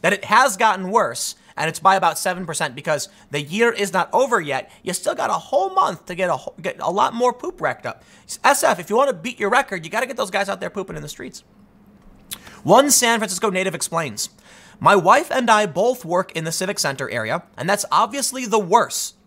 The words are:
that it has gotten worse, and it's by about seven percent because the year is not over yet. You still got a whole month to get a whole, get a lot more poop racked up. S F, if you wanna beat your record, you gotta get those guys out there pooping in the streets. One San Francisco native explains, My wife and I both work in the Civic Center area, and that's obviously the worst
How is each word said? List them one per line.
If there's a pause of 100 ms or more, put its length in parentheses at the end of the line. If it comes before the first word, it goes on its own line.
that
it
has
gotten
worse, (200)
and
it's
by
about
seven
percent
because (220)
the
year
is
not
over
yet. (100)
You
still
got
a
whole
month
to
get
a
whole,
get
a
lot
more
poop
racked
up. (400)
S
F,
if
you
wanna
beat
your
record,
you
gotta
get
those
guys
out
there
pooping
in
the
streets. (1200)
One
San
Francisco
native
explains, (500)
My
wife
and
I
both
work
in
the
Civic
Center
area, (120)
and
that's
obviously
the
worst (120)